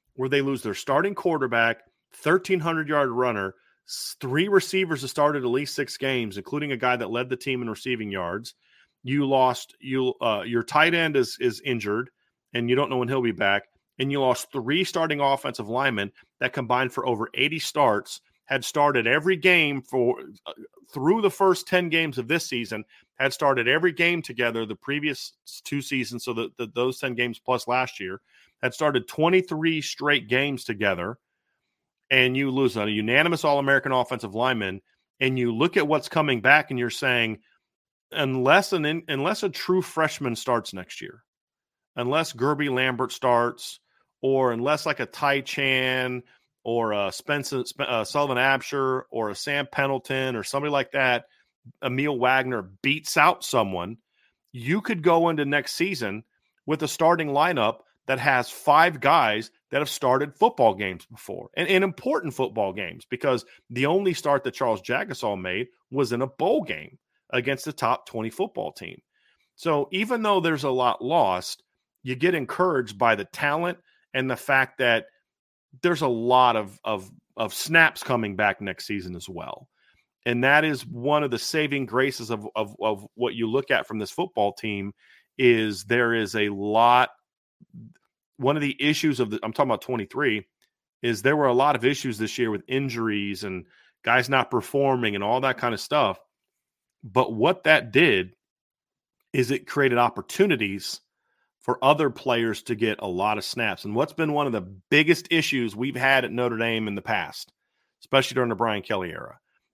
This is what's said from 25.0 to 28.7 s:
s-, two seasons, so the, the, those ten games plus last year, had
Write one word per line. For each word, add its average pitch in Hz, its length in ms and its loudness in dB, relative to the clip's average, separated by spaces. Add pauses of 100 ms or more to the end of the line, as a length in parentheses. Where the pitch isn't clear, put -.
s-, - 160 -20
two 143 160 -6
seasons, 123 440 -6
so 127 100 -6
the, 113 240 -6
the, 120 160 -6
those 127 240 -2
ten 131 160 -6
games 120 260 -4
plus - 280 -4
last 123 320 -2
year, 95 200 -10 (440)
had 123 100 -2